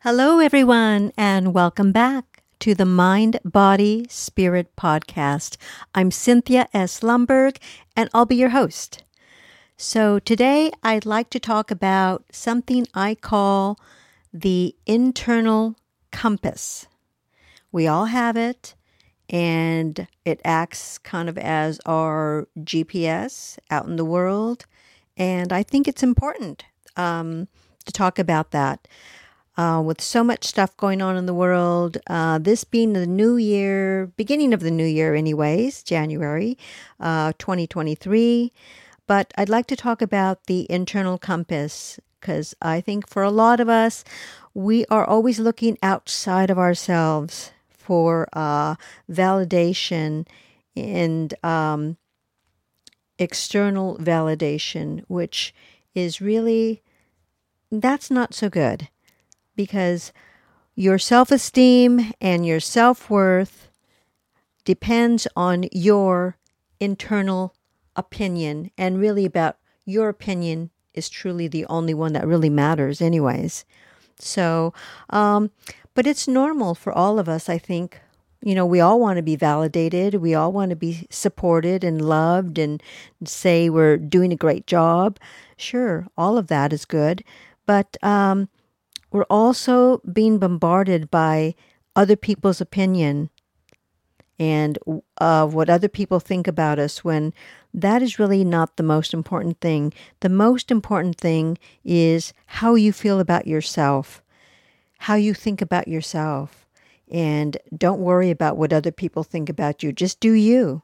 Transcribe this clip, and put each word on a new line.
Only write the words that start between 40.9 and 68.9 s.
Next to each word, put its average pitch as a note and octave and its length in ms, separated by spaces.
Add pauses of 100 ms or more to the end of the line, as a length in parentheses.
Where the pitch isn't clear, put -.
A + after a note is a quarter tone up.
compass, E3 840 (180)
'cause D3+ 420
I E3 200
think G3+ 260
for G3 160
a G3+ 80
lot A3+ 300
of A#3 80
us, A3+ 340 (500)
we G#3+ 340
are A3 180
always A3 340
looking A3+ 420
outside F#3+ 680
of F#3 100
ourselves E3 920 (180)
for, E3 640
uh, D3+ 420 (340)
validation F3 1200 (480)
and, D#3+ 580 (120)
um, D#3 500 (1200)
external F#3+ 840
validation, D#3 1080
which - 480 (380)
is F3 260
really, A3+ 640 (880)
that's B3 400
not B3 220
so G#3 160
good, D3 400 (640)
because F#3 560 (640)
your F#3+ 240
self-esteem B3 1200
and F3 260
your D#3+ 140
self-worth G3 1120 (960)
depends A#3 680
on F3+ 380
your F#3 640 (460)
internal G3 720 (400)
opinion, E3+ 800
and F#3 220